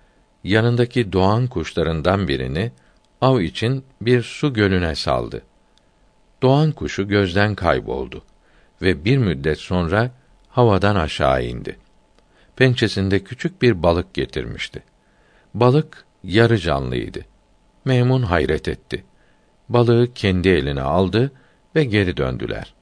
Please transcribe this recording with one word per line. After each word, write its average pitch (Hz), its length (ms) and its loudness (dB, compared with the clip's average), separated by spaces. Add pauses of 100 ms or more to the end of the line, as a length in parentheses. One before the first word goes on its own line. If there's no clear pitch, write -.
(440)
yanındaki 117 680 0
doğan 98 340 2
kuşlarından 85 800 -2
birini 69 440 -4 (480)
av 131 200 2
için 120 440 -4 (160)
bir 120 220 2
su - 320 -6
gölüne 92 400 0
saldı. 60 480 -4 (1000)
Doğan 143 300 4
kuşu - 360 -6
gözden 101 460 0
kayboldu 64 720 -2 (580)
ve 80 220 0
bir 127 140 2
müddet 76 400 -2
sonra 90 520 -2 (380)
havadan 104 480 2
aşağı 71 480 0
indi. 60 340 -10 (760)
Pençesinde 101 680 0
küçük - 380 -10
bir 110 200 2
balık 85 320 0
getirmişti. - 680 -8 (720)
Balık 123 500 2 (200)
yarı 110 340 4
canlıydı. 67 640 -4 (640)
Meymun 127 380 2
hayret 82 460 0
etti. - 360 -8 (640)
Balığı 120 460 4
kendi 92 340 2
eline 69 340 2
aldı 95 500 0 (440)
ve 160 80 2
geri 101 320 0
döndüler. 57 640 -6